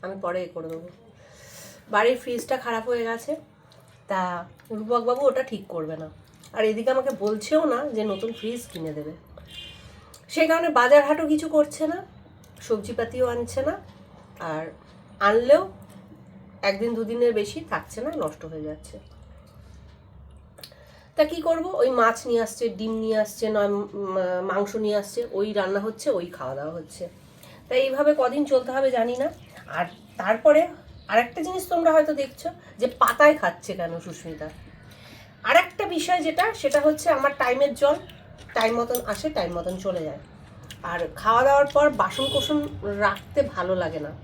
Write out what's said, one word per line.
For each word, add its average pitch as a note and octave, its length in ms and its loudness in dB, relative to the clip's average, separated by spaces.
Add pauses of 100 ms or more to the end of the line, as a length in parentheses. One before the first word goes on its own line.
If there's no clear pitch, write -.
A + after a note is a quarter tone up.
আমি F#3 200 -10
পরে F3+ 220 -4
এ - 100 -14
করে D#3+ 160 -10
দেবো। E3 160 -12 (1040)
বাড়ির A3+ 300 4
ফ্রিজটা A#3+ 320 -4 (100)
খারাপ A3+ 260 -4
হয়ে A#3+ 180 0
গেছে, A#3 220 -6 (800)
তা F#3+ 120 -2 (560)
রূপকবাবু A#3+ 520 0
ওটা C4 220 -2
ঠিক G3+ 120 -10 (100)
করবে D#3+ 280 -6
না, D#3 60 -12 (480)
আর G#3+ 160 0
এদিকে A3+ 240 -2
আমাকে C4 160 0 (120)
বলছেও G#3+ 380 0 (120)
না A#3+ 60 0 (160)
যে G#3+ 160 -2
নতুন G3 180 -6 (100)
ফ্রিজ A#3 220 -8 (100)
কিনে D#3+ 260 -8
দেবে। D3+ 160 -12 (1200)
সেই D#4+ 160 2
কারণে E4 200 2 (100)
বাজার C#4 280 8
হাটও D4+ 260 0
কিছু D#4 220 -2
করছে D4 360 2
না, F4 60 -4 (720)
সবজিপাতিও A#3 680 -2
আনছে A#3+ 340 -6
না, E4+ 60 -2 (760)
আর D#3 120 -6 (680)
আনলেও B3 340 6 (1080)
একদিন G#3 280 -2
দুদিনের A#3 420 0
বেশি G#3 200 -4 (120)
থাকছে - 340 -8
না, D4+ 40 -4 (140)
নষ্ট D3+ 180 -6 (100)
হয়ে D#3 180 -10
যাচ্ছে। - 260 -16 (2250)
তা D#4 140 4
কি E4+ 160 -8
করব, E4 180 0 (160)
ওই B3 80 4 (100)
মাছ A3+ 180 4 (120)
নিয়ে A#3 160 2
আসছে, - 180 -8 (160)
ডিম A3 140 -4 (100)
নিয়ে A3 200 0
আসছে, G#3+ 220 -6 (100)
নয়, G3+ 160 2
উম, G3+ 460 -4 (320)
মাংস G3+ 220 -2 (120)
নিয়ে G#3 180 0
আসছে, G3+ 180 -8 (180)
ওই G3+ 100 -2 (120)
রান্না G3 260 0
হচ্ছে, A3 220 -6 (120)
ওই F3 80 -8 (100)
খাওয়া C3+ 220 -8
দাওয়া D3+ 180 -8
হচ্ছে। D#3+ 260 -14 (640)
তাই B3+ 180 2
এইভাবে C#4+ 260 4 (100)
কদিন C4 300 2
চলতে B3+ 240 2
হবে C4+ 220 4
জানি A#3+ 240 0
না। D4 60 0 (500)
আর E3+ 80 0 (360)
তারপরে A#3 400 6 (500)
আরেকটা A#3+ 360 2
জিনিস F#4 160 -6 (100)
তোমরা E4 220 4
হয়তো D4+ 260 4
দেখছো C4+ 260 -8 (340)
যে B3 60 0 (140)
পাতায় D4+ 400 6
খাচ্ছে - 380 -4
কেন E3 140 -6 (120)
সুস্মিতা। D#3 420 -12 (1040)
আরেকটা F4 340 4 (120)
বিষয় F4 320 0
যেটা, D#4+ 180 2 (160)
সেটা D4 240 4
হচ্ছে D4+ 220 2 (100)
আমার C#4 140 2 (100)
টাইমের C4 300 2 (100)
জল C#4+ 140 4 (600)
টাইম A3+ 220 2
মতন A#3+ 200 0 (120)
আসে, G3+ 160 -4 (100)
টাইম F3 200 -2
মতন F3+ 180 -6 (100)
চলে F3+ 220 -4
যায়, - 140 -12 (680)
আর - 80 -6 (220)
খাওয়া A3+ 260 4
দাওয়ার C#4 280 6
পর D4 100 6 (160)
বাসন - 320 -2
কোসন C#4+ 240 0 (480)
রাখতে G3+ 340 -2 (160)
ভালো F#3 180 -2 (100)
লাগে E3 220 -6
না D3+ 60 -12 (120)